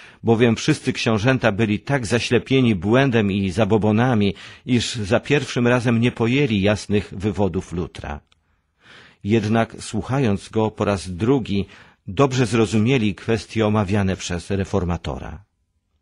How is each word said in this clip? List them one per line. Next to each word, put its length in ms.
bowiem 320
wszyscy 380
książęta 580
byli 280
tak 260
zaślepieni 680
błędem 560
i 200
zabobonami, 840
iż 300
za 240
pierwszym 480
razem 340
nie 100
pojęli 500
jasnych 560
wywodów 560
Lutra. 460
Jednak 560
słuchając 680
go 220
po 140
raz 300
drugi, 500
dobrze 380
zrozumieli 680
kwestie 520
omawiane 480
przez 360
reformatora. 920